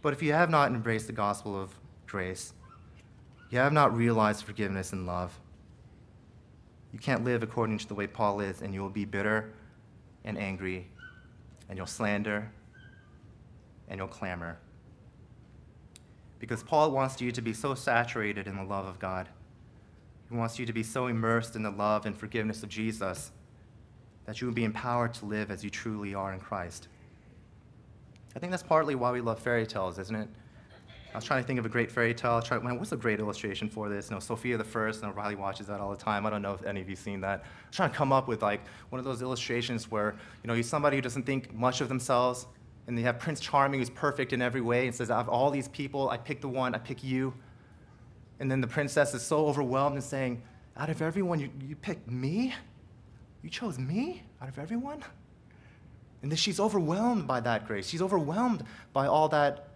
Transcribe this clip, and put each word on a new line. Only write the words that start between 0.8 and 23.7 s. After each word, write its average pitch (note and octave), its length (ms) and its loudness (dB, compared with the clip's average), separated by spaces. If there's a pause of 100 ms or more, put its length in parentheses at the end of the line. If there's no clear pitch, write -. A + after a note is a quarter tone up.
the A#2 40 -8
gospel G2+ 480 -2
of F#2+ 160 -8 (300)
grace, F#2 480 -4 (960)
you A#2+ 80 2
have C#3 140 6
not C#3+ 220 8
realized A2 500 4
forgiveness G2 480 -4
and F#2 140 -4
love, F2+ 300 -4 (1600)
you A2+ 80 -10
can't B2 240 2
live A#2+ 180 2
according A2 360 0
to - 100 -8
the G#2 60 -6
way G2+ 120 -2
Paul G2+ 320 0
is, G2 240 -4
and G2 100 -6
you F#2+ 80 -4
will G2 100 -4
be G2+ 140 -2
bitter G#2+ 480 0 (720)
and G#2+ 140 -6
angry, F#2 500 -4 (800)
and G2 80 -8
you'll F#2 120 -8
slander, G#2 600 0 (1400)
and F#2+ 100 -10
you'll F#2+ 80 -4
clamor. F2 500 -6 (1800)
Because A#2 240 -4
Paul D3+ 300 4
wants C3 280 0
you B2 120 0
to A#2+ 100 -4
be A2+ 100 -2
so C3+ 220 -2
saturated A#2 720 0
in G2 100 -6
the G2 80 -6
love G2 220 -4
of F2+ 140 -10
God, F#2 280 -4 (1000)
he A#2+ 60 -4
wants A#2 240 -2
you B2 40 -2
to A#2 80 -4
be A2+ 120 -2
so B2 240 -2
immersed A#2 480 2
in G#2+ 80 -4
the G#2 80 -2
love G#2 340 2
and G2+ 100 -4
forgiveness G#2+ 460 -4
of G#2 60 -10
Jesus G#2+ 640 -4 (920)